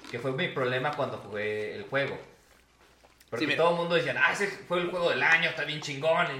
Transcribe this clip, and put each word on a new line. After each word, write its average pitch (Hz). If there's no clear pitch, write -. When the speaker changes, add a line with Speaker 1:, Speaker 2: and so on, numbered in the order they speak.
Speaker 1:
que 117
fue 131
mi 131
problema 131
cuando 113
jugué 107
el 104
juego. 135
Porque -
Speaker 2:
Sí, -
mira. 151
Speaker 1:
todo 170
el 170
mundo 170
decía, 143
"Ah, -
ese 202
fue -
el 175
juego 175
del 131
año, 165
está 147
bien 151
chingón, 160